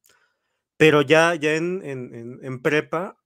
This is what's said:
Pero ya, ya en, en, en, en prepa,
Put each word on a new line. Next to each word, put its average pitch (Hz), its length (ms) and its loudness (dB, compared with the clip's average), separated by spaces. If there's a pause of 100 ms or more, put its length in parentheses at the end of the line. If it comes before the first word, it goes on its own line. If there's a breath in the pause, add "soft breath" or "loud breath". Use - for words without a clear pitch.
(760)
Pero 151 260 6
ya, 156 340 4
ya 151 200 -2
en, 180 280 -6
en, 131 300 -12
en, 120 280 -16
en 131 200 -12
prepa, 156 640 -4